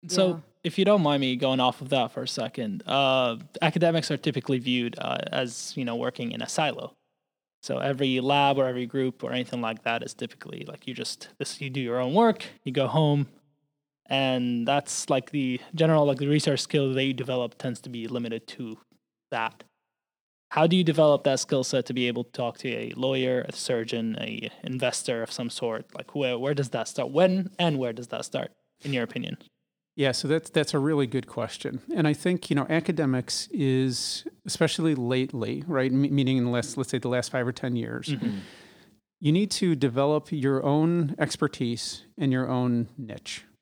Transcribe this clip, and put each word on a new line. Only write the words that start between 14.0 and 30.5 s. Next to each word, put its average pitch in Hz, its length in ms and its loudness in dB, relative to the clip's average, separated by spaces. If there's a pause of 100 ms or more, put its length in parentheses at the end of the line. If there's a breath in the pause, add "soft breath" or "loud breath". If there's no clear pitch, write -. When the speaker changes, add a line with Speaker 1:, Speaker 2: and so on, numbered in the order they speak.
Speaker 1:
and 127 600 0
that's, - 420 0
like, 135 220 0
the 131 300 -2 (140)
general, 160 300 6
like, 139 140 2
the 139 80 -2
research 147 340 2
skill 139 320 0
that 135 120 2
you 135 100 0
develop 123 440 -4
tends 123 240 -6
to - 60 -14
be 117 200 -8
limited 117 400 -4
to 113 300 -10 (520)
that. 113 340 -4 (840)
How 160 160 4
do 170 100 4
you 180 80 4
develop 151 400 6
that 135 160 2
skill 131 240 0
set 127 220 0
to 120 80 -6
be 123 140 2
able 120 160 -2
to - 80 -16
talk 120 260 -4
to 135 100 -8
a 117 260 -6
lawyer, 127 540 0
a - 40 -10
surgeon, 117 680 -2
a 113 300 -6 (120)
investor 123 600 -2
of 110 100 -8
some 120 160 -6
sort? 113 460 -6
Like, - 200 -14
where, 127 240 -2
where 139 140 0
does 139 180 -2
that 117 180 -4
start? 127 220 -4
When 185 480 4
and 165 200 2
where 123 140 -2
does 120 160 -10
that - 180 -6
start, - 240 -4 (340)
in 143 80 -4
your 123 120 -2
opinion? - 340 -8 (560)
Speaker 3:
Yeah, 139 180 2
so - 140 -4
that's, 160 240 0